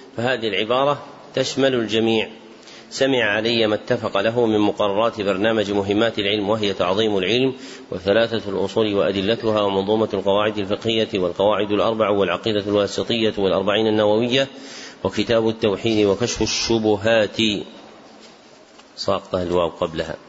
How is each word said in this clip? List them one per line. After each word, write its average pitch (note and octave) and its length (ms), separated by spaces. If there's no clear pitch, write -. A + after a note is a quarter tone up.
فهذه A#2 320
العبارة B2 540
تشمل C3 400
الجميع. A2 540
"سمع C3+ 340
علي A2 420
ما G#2+ 80
اتفق G#2 460
له A#2 260
من G#2+ 120
مقررات G#2 640
برنامج G2+ 500
مهمات G#2 480
العلم، G2+ 300
وهي G#2+ 240
تعظيم G2 460
العلم، B2 360
وثلاثة G2+ 600
الأصول G2 440
وأدلتها، G2+ 680
ومنظومة G2+ 520
القواعد G2+ 440
الفقهية، G#2+ 560
والقواعد G2 580
الأربع، G#2 380
والعقيدة G2+ 500
الواسطية، G2+ 800
والأربعين G2 480
النووية، A2 640
وكتاب A2 440
التوحيد، G#2+ 580
وكشف G2+ 360
الشبهات". G#2+ 960
ساقطة F#2 460
الواو F2 260
قبلها. D#2+ 480